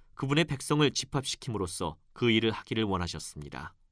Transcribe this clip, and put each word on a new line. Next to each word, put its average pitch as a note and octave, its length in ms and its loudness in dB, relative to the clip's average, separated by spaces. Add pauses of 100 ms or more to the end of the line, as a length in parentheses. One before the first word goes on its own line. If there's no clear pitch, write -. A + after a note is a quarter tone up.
(140)
그분의 C#3+ 320 2
백성을 D3 460 2
집합시킴으로써 G2 1080 -4 (160)
그 A#2+ 160 2
일을 A2 220 6
하기를 A2 320 -2
원하셨습니다. E2 880 -4 (180)